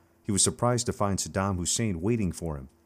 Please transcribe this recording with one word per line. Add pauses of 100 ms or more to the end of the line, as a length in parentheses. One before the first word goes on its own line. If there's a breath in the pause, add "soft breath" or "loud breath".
(240 soft breath)
He
was
surprised
to
find
Saddam
Hussein
waiting
for
him, (160)